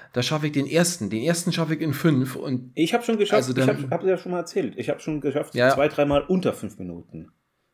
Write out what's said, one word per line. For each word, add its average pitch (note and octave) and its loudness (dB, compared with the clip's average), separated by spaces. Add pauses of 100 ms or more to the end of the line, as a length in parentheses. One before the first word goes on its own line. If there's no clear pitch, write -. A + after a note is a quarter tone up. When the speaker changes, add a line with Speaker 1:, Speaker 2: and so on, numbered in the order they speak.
(140)
Speaker 1:
da B2 0
schaffe D3+ -2
ich D3 -4
den C#3 0
ersten. D#3+ 0
Den A2 -2
ersten E3+ 0
schaffe D#3+ 0
ich D3+ -4
in D#3+ -2
fünf C3 2
und B2+ -6
Speaker 2:
Ich E3 0
hab A#3 0
schon A3+ 0
geschafft, G3 2
Speaker 1:
also - 0
Speaker 2:
ich C3 2
Speaker 1:
dann C#3 2
Speaker 2:
hab, C3 -4
hab E3+ -2
ja F#3 2
schon F3+ -8
mal F3+ -4
erzählt, E3 -4
ich A#2+ -4
hab C#3+ -4
schon D3+ -4
geschafft, C#3+ -2
Speaker 1:
Ja. B2 6
Speaker 2:
zwei, C#3 4
dreimal C#3+ 2
unter F3+ 0
fünf - -10
Minuten. E2+ -12 (420)